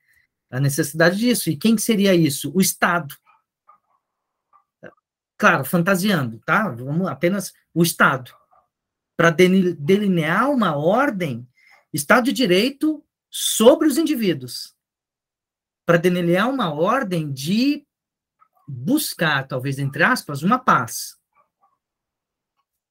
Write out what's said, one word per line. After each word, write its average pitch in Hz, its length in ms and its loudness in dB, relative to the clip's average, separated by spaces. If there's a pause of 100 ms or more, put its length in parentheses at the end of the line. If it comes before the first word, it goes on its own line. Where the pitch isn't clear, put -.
(500)
A 127 100 -4
necessidade 160 560 0
disso. 226 340 0
E 147 60 -2
quem 220 220 2
seria 196 360 2
isso? 147 400 0
O 190 60 2
Estado. 175 560 -2 (2250)
Claro, 170 280 2
fantasiando, 170 800 0
tá? 190 220 0
Vamos 139 400 -4
apenas 180 440 -2 (220)
o 170 80 2
Estado. 156 500 0 (840)
Pra 165 140 4
deli-, 180 440 4
delinear 185 760 0
uma 202 260 0
ordem, 175 720 -2 (440)
Estado 220 340 2
de 269 60 0
Direito 254 720 0 (280)
sobre 311 580 4
os 254 80 -2
indivíduos. 214 800 -4 (1080)
Pra 165 120 2
delinear 180 520 0
uma 233 240 -4
ordem 175 600 -4
de 220 540 -2 (800)
buscar, 147 800 -4
talvez, 139 320 -6
entre 139 260 -4
aspas, 160 380 -2
uma 226 160 2
paz. - 600 -2 (1700)